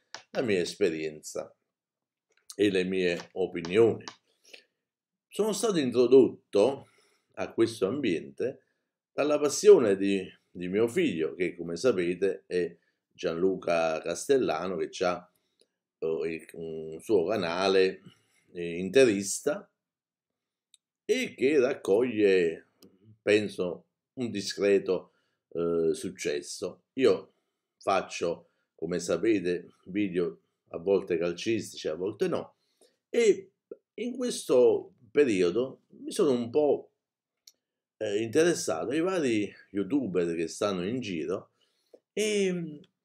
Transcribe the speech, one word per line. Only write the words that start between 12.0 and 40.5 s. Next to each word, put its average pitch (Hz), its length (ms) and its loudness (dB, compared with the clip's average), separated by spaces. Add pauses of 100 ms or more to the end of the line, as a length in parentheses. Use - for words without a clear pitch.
è 87 280 -4 (360)
Gianluca 85 880 -2
Castellano, 85 760 -2
che 78 120 -4
c'ha, 90 400 -4 (720)
eh, 80 340 -4
il, 80 200 -12
un 80 480 -12
suo 87 240 0
canale, 95 760 0 (520)
eh, 85 240 -8
interista 101 920 0 (1300)
e 247 320 -2
che 143 240 2
raccoglie, 101 1120 2 (520)
penso, 101 640 -2 (280)
un 120 180 -6
discreto, 95 800 0 (420)
eh, 85 400 0
successo. - 880 -8 (100)
Io 117 400 2 (440)
faccio, - 760 -4 (240)
come 85 240 -4
sapete, 90 720 -2 (140)
video 90 540 -4 (300)
a - 80 -12
volte 90 400 0
calcistici, 87 680 -4
a 78 80 -4
volte 110 320 -4
no, 110 280 -6 (540)
e 226 420 0 (440)
in 240 200 -8
questo 131 800 2 (180)
periodo 117 760 0
mi - 220 -14
sono 160 200 2
un 120 180 -2
po', 143 420 0 (1080)
eh, 107 240 -2
interessato 110 680 0
ai 156 120 -2
vari 120 520 -2 (180)
youtuber 95 640 -2
che 82 140 -4
stanno 95 400 -4